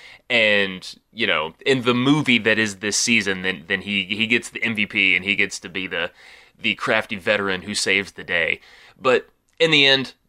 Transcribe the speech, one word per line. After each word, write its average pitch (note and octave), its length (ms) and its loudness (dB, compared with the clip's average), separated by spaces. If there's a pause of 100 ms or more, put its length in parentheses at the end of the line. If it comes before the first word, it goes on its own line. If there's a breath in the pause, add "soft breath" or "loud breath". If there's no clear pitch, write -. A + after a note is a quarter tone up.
(300 loud breath)
And, G2+ 640 0 (180)
you A2 140 -2
know, E2 280 0 (120)
in C3 160 2
the A#2+ 120 2
movie C3 440 2
that A2 200 2
is G#2+ 180 0
this G2+ 200 -4
season, G2+ 460 0
then, F2+ 240 -4
then F#2+ 160 -2
he, G2 220 -4
he G#2 220 -4
gets A#2 220 -2
the - 140 -10
M A2+ 120 -2
V G#2 120 -2
P F#2+ 300 0
and F#2 80 -2
he G2+ 100 0
gets G2 260 -2
to G2 80 -12
be F#2 180 -8
the, F2 240 -6 (480 loud breath)
the G2+ 160 -2
crafty A2 420 -2
veteran G2 460 -2
who G2+ 120 -8
saves G2 380 -2
the F2+ 120 -16
day. E2+ 360 -2 (380 loud breath)
But A#2+ 300 0 (300)
in E3 140 4
the C#3+ 140 6
end, C3+ 280 2 (140)